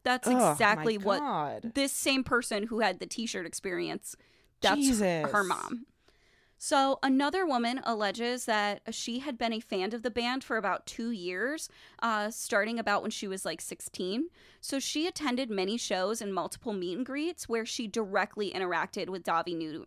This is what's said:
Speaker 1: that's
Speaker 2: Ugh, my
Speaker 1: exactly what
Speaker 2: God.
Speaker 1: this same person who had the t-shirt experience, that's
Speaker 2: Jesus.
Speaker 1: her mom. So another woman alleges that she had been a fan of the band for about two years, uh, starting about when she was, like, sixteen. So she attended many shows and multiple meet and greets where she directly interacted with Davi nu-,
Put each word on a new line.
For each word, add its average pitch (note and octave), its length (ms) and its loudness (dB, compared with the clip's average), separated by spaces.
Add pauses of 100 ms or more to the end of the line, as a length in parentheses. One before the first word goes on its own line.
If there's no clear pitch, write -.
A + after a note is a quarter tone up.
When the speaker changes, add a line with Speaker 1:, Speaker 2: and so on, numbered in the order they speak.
Speaker 1:
that's B3+ 240 2
Speaker 2:
Ugh, B3+ 80 6
my A3 180 6
Speaker 1:
exactly G#3 460 4
what G3 220 2
Speaker 2:
God. D#3+ 540 -2
Speaker 1:
this C#4 180 2
same C4+ 320 2
person A#3 440 0
who A3+ 120 -2
had F#3+ 200 2
the F#3 60 -8
t-shirt G#3+ 400 -4
experience, F3 680 -4 (460)
that's G#3 180 6
Speaker 2:
Jesus. F#3+ 500 4
Speaker 1:
her G3+ 140 4
mom. A3+ 420 -4 (760)
So C4+ 400 4
another C#4+ 440 4
woman B3 380 0
alleges A#3 600 0
that G#3 380 0 (120)
she A#3+ 260 -4
had C4+ 180 -6
been A#3 160 0
a A3 60 -2
fan G#3+ 340 -2
of A#3 80 -8
the A#3+ 80 0
band B3 340 -2
for A3+ 140 -2
about F3+ 260 -2
two A#3 260 -6
years, G#3 600 -4 (320)
uh, G#3+ 280 0
starting A3+ 480 0
about G#3 220 2
when G#3+ 100 -4
she - 160 -6
was, F#3+ 200 -6
like, E3 160 -6
sixteen. G#3 680 -4 (320)
So - 180 -2
she D4+ 280 -2
attended C4+ 420 -2
many G3 300 0
shows G#3 420 0
and G3+ 140 -4
multiple F#3 400 -4
meet F3+ 240 -2
and B3 80 -2
greets D4 420 -4
where A3+ 160 0
she A3+ 240 -6
directly G3+ 640 0
interacted F3+ 560 -2
with F#3 160 -6
Davi E3+ 320 0
nu-, D#3 300 -6